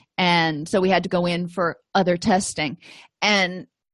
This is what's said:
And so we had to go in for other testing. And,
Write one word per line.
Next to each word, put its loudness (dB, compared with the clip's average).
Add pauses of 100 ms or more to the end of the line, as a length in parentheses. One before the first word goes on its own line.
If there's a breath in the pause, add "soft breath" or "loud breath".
(180 soft breath)
And 0
so 0
we 2
had 2
to -8
go 0
in -4
for -4 (160)
other 2
testing. -2 (440 loud breath)
And, 0 (260)